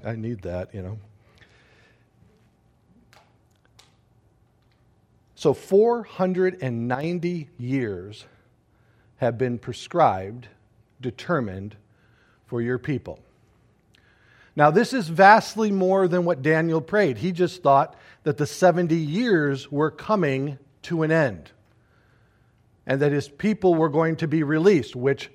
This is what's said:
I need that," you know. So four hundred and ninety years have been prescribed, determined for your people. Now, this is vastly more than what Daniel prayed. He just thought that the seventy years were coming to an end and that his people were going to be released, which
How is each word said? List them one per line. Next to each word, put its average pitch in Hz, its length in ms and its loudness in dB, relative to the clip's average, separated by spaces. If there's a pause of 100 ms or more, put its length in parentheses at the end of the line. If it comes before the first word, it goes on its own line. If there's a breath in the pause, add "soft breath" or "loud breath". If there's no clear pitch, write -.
I 113 100 -8
need 113 280 -10
that," 90 300 -10
you 101 80 -12
know. 95 180 -12 (4000 soft breath)
So - 180 0
four 226 520 2
hundred 185 580 -2
and 117 240 -4
ninety 160 640 -4 (100)
years 107 680 -6 (880)
have 117 200 -2
been 120 220 -2
prescribed, 117 880 -2 (540)
determined 104 720 -6 (720)
for 120 160 -6
your 123 160 -2
people. 123 400 -10 (1400 soft breath)
Now, 151 160 6
this 202 220 2
is 226 160 -4
vastly 202 640 6
more 190 340 2
than 175 180 0
what 165 180 -2
Daniel 160 380 2
prayed. 160 380 0
He 170 140 -4
just 175 280 -2
thought 139 360 4 (260 soft breath)
that 143 140 -2
the 151 100 -2
seventy 175 480 2
years 160 800 -2
were 147 180 0
coming 147 680 -2 (220)
to 165 200 -4
an 156 80 0
end 127 400 0 (1400)
and 139 160 -2
that 147 80 2
his 143 180 -4
people 190 460 0
were 160 140 2
going 160 280 0
to 165 120 -4
be 156 160 0
released, 156 500 2
which 135 400 -2